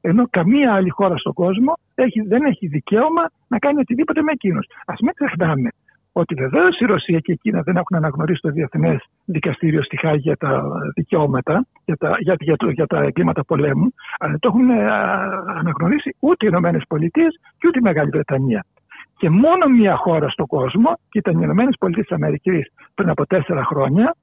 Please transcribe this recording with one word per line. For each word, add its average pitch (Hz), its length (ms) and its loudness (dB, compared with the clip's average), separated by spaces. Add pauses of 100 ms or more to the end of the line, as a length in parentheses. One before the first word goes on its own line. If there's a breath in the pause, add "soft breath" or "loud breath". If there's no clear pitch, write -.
ενώ 226 280 2
καμία 233 440 2
άλλη 185 160 2
χώρα 185 280 0
στον - 160 -6
κόσμο 208 400 0 (220)
έχει, 240 260 0
δεν 214 240 0
έχει 202 220 -2
δικαίωμα 247 560 0 (240)
να 247 120 -2
κάνει 285 200 0
οτιδήποτε 302 420 -2
με 311 100 0
εκείνους. 202 340 -2 (200 loud breath)
Ας - 140 -10
μην 294 140 0
ξεχνάμε 160 560 -2 (420 soft breath)
ότι 170 220 -2
βεβαίως 147 460 0
η 233 60 2
Ρωσία 170 340 0
και 175 120 -4
η 151 60 -2
Κίνα 190 240 -2
δεν 180 140 -2
έχουν 180 220 -2
αναγνωρίσει 156 440 -2
το 160 80 -2
Διεθνές 156 540 -2 (220)
Δικαστήριο 156 580 -2
στη 147 140 -8
Χάγη 151 220 0
για 143 180 -2
τα 135 260 -2 (320)
δικαιώματα, 151 680 0 (200)
για 165 120 -2
τα, 156 220 -2
για, 180 200 0
για 151 160 0
το, 202 140 -2
για 147 180 -2
τα 156 140 0
εγκλήματα 147 440 -2
πολέμου, 147 480 0 (260 loud breath)
αλλά 151 120 -4
δεν 151 80 -4
το - 80 0
έχουν, 247 220 4
ε, 214 180 2 (720)
αναγνωρίσει 170 600 -2
ούτε 302 260 2
οι 214 60 4
Ηνωμένες 170 360 0
Πολιτείες 220 520 0 (180 soft breath)
και 339 100 0
ούτε 330 120 2
η - 20 2
Μεγάλη 151 280 2
Βρετανία. 135 560 -2 (520 loud breath)
Και 175 120 2
μόνο 302 380 6
μία 220 280 6
χώρα 156 340 0
στον - 160 -4
κόσμο, 156 460 0 (180)
και - 80 -4
ήταν 185 200 0
οι 165 60 2
Ηνωμένες 196 360 2
Πολιτείες 170 280 -2
της 180 80 -4
Αμερικής 151 560 -2 (240 soft breath)
πριν 185 140 -2
από 147 160 -2
τέσσερα 160 400 -2
χρόνια 156 580 0